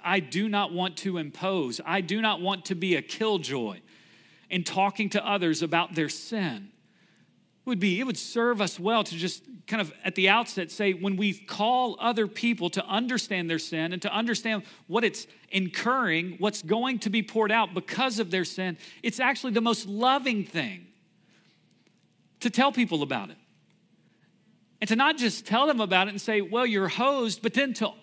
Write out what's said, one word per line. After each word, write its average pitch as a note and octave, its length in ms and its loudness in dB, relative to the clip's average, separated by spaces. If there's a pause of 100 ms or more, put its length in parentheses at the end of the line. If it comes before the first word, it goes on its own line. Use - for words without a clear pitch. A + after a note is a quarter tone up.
I - 160 2
do F#3 300 -2
not G3+ 240 0
want F3+ 240 -2
to F#3 200 -4
impose. D#3+ 680 -2
I F#3 160 0
do F#3+ 200 -2
not G#3 200 0
want F#3+ 240 -2
to F#3+ 100 -2
be F3 220 2
a C3+ 40 0
killjoy C3+ 800 -2 (680)
in F#3 160 -2
talking G3 460 0
to - 140 0
others F3 360 2
about E3+ 340 0
their D3+ 140 0
sin." B2+ 640 -4 (960)
It B3+ 40 -6
would A3 100 0
be, F#3+ 200 2
it C4 40 0
would B3 140 -4
serve A#3 440 0
us F3+ 180 -2
well G#3+ 240 2
to E3+ 120 -8
just E3+ 280 -4 (220)
kind G#3+ 160 -2
of D#3 100 -4 (120)
at - 100 -4
the F#3+ 160 4
outset G3 400 2
say, G3+ 240 0
when F#3 240 -2
we G3 160 2
call A#3+ 680 0
other A3 280 2
people G#3 420 -2
to F#3+ 160 -4
understand G3+ 640 -2
their E3 80 0
sin D#3+ 340 -4
and F3+ 120 -6
to G3+ 100 -4
understand A3 480 -2 (240)
what A3 180 0
it's - 220 0 (240)
incurring, F#3+ 880 0
what's G#3 240 0
going A3+ 380 0
to A3 100 -2
be G#3+ 140 2
poured A3 280 2
out G#3+ 220 2
because A3 460 -2
of F#3+ 100 -2
their F3+ 160 0
sin, F#3 320 -6 (240)
it's A#3+ 180 -4
actually B3+ 340 0
the A#3 80 4
most A3+ 260 0
loving A#3+ 580 0
thing G2 400 -6 (1600)
to A#3+ 100 0
tell C4+ 200 4
people F3 300 0
about B2+ 300 -4
it. - 60 -20 (1400)
And G#3+ 100 -4
to A3+ 60 4
not D4 220 4
just A#3+ 300 -2
tell A#3+ 180 4
them C4+ 160 4
about F#3+ 260 4
it G#3 40 -6
and G3+ 100 -6
say, G#3+ 200 2
"Well, A3+ 260 0
you're G3 220 2
hosed," B3 520 0
but - 140 0
then C4 200 2
to G#3+ 160 -2 (120)